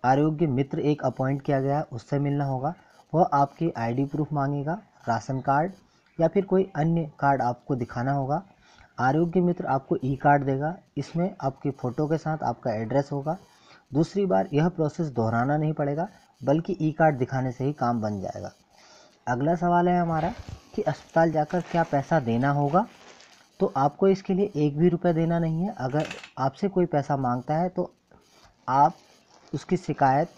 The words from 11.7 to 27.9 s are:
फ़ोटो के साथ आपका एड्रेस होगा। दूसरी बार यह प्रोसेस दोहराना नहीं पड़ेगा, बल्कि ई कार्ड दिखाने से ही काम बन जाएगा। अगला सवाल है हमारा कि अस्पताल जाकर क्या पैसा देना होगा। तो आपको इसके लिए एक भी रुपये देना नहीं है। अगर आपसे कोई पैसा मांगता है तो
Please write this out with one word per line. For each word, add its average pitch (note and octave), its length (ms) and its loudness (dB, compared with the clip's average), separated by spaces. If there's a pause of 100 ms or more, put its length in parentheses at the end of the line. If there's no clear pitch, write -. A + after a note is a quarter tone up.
फ़ोटो C3+ 360 -4
के D#3 120 0
साथ D#3 240 -4
आपका A#2+ 300 -4
एड्रेस A2+ 400 -2
होगा। D3 260 -4 (560)
दूसरी F#3+ 320 0
बार F#3+ 260 0
यह D3+ 160 2
प्रोसेस E3 380 -2
दोहराना A#2+ 500 0
नहीं D#3 160 -2
पड़ेगा, D3 360 -4 (360)
बल्कि E3 360 0
ई D3+ 120 0
कार्ड D#3 240 4
दिखाने B2+ 360 -2
से C3 120 -6
ही C#3+ 80 0
काम A#2+ 280 -2
बन G#2 200 -4
जाएगा। F#2 320 -10 (760)
अगला C#3+ 260 0
सवाल F3 340 2
है F3+ 120 2
हमारा E3 340 -2 (400)
कि G#3+ 80 -4
अस्पताल E3 480 0
जाकर D#3 300 0
क्या E3 220 -2
पैसा D3 380 0
देना A#2+ 300 2
होगा। C#3+ 360 2 (760)
तो F#3+ 160 0
आपको D3 320 2
इसके F#3+ 260 0
लिए G3 220 0
एक D3 220 0
भी F3 100 6
रुपये F3 240 2
देना E3 260 0
नहीं E3 240 -2
है। G#3+ 160 -4
अगर C3+ 280 -2 (320)
आपसे C#3 300 -2
कोई F3+ 180 2
पैसा C#3+ 300 0
मांगता B2+ 380 -2
है E3+ 140 0
तो F3+ 260 -6 (760)